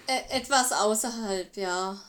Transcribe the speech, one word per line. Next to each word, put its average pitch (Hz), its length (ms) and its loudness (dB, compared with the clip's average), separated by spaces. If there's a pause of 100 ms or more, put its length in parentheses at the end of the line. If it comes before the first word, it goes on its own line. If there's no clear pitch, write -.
Ä-, 262 300 -4
etwas 254 340 4
außerhalb, 214 840 0
ja. 185 360 -2 (180)